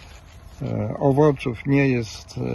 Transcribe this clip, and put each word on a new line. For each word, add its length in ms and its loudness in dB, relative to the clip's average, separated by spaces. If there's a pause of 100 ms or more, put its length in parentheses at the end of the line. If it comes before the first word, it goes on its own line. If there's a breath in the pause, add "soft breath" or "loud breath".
(600 loud breath)
E, 380 -4
owoców 680 2
nie 220 4
jest, 500 -4
e, 40 -6 (140)